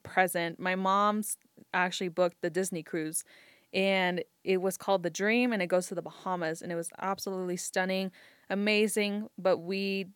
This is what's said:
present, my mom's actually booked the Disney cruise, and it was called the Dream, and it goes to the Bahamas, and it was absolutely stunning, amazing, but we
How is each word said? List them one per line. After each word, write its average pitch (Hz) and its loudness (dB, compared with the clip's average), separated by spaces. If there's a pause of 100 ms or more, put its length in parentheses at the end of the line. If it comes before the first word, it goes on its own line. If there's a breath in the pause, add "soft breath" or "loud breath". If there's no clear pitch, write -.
present, 175 2
my 185 0
mom's 202 2 (380)
actually 180 0
booked 175 0
the 175 -2
Disney 180 -2
cruise, 160 -4 (500 soft breath)
and 190 2 (180)
it 185 2
was 190 0
called 190 0
the 170 -2
Dream, 233 2
and 196 0
it 180 0
goes 180 2
to 190 -8
the 170 -6
Bahamas, 160 -4
and 175 -6
it 170 -4
was 165 -6
absolutely 185 -4
stunning, 185 -2 (380 soft breath)
amazing, 208 0 (100)
but 180 4
we 196 -2